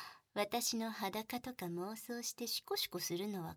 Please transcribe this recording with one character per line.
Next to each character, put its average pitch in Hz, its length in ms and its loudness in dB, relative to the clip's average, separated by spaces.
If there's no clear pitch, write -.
私 226 420 4
の 226 140 2
裸 208 500 0
と 254 140 -4
か 180 120 -2
妄 175 300 0
想 240 260 -4
し - 120 -2
て 233 120 -2
シ - 180 0
コ 403 120 0
シ - 140 2
コ 175 100 -2
す 170 160 0
る 202 120 0
の 190 160 0
は 165 120 -6